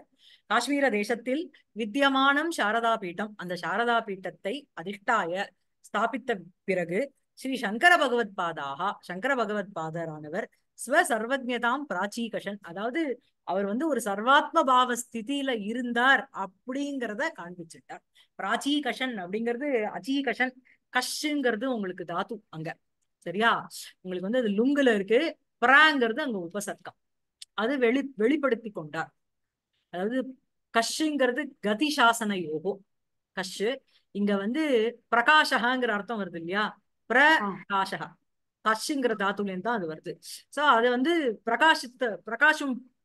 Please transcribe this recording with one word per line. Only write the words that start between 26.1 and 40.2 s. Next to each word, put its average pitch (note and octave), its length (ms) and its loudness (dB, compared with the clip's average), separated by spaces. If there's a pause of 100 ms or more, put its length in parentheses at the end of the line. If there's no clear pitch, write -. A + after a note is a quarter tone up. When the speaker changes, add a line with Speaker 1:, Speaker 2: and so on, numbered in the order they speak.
Speaker 1:
அங்க B3+ 180 -4
உபசர்க்கம், F#3 600 -8 (560)
அது A3 240 0
வெளி-, C4 380 2
வெளிப்படுத்தி A#3 540 2
கொண்டார். D3+ 400 -8 (840)
அதாவது G#3+ 260 -2 (540)
கஷ்ங்கிறது C4 720 0 (160)
கதி G#3+ 340 0
சாசன A3+ 460 2
யோகோ, D#3+ 340 -4 (640)
கஷ் F#3 220 -8 (560)
இங்க G3+ 220 0
வந்து A3+ 260 -2 (460)
பிரகாஷகாங்கிற B3 840 4
அர்த்தம் G#3 300 -4
வருது E3+ 180 -8
இல்லையா? F#3 240 -2 (520)
Speaker 2:
ஆ. C4+ 400 4 (120)
Speaker 1:
பிரகாஷஹ. F#3+ 420 -2 (580)
கஷ்ங்கிற A#3 500 0
தாத்துலேருந்து G3 420 -2
தான் A3+ 160 -2
அது E3 180 -4
வருது. D#3 220 -12 (320)